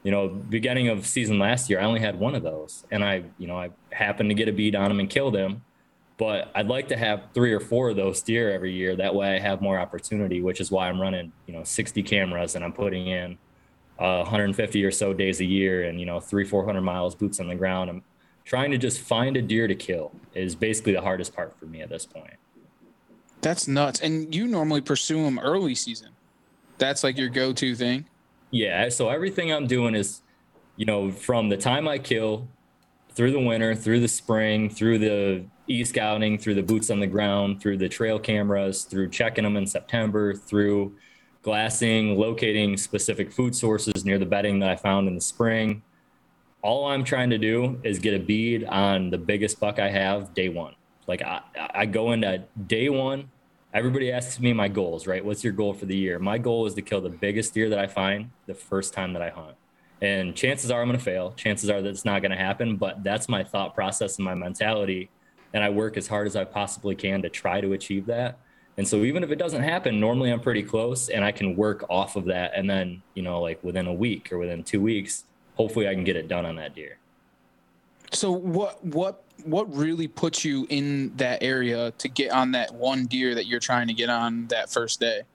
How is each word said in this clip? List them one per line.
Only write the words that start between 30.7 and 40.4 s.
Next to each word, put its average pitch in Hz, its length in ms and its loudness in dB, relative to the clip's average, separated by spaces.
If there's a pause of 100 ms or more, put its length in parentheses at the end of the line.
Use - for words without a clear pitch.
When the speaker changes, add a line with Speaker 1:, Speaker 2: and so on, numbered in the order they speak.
Speaker 1:
you 107 80 -2
know, 101 260 0
from 110 380 0
the 101 80 2
time 135 300 2
I 147 100 -2
kill 113 500 -2 (640)
through 120 200 2
the 143 80 2
winter, 113 340 2
through 113 280 2
the 117 60 4
spring, 107 600 2
through 110 300 4
the 101 460 2 (220)
e-scouting, 107 720 0
through 107 160 0
the 98 100 2
boots 110 280 2
on 104 80 2
the 101 80 2
ground, 101 540 2
through 101 160 0
the 95 120 0
trail 110 300 0
cameras, 101 640 0
through 95 260 -2
checking 113 360 0
'em 104 120 2
in 98 80 0
September, 104 680 0
through 101 580 2 (480)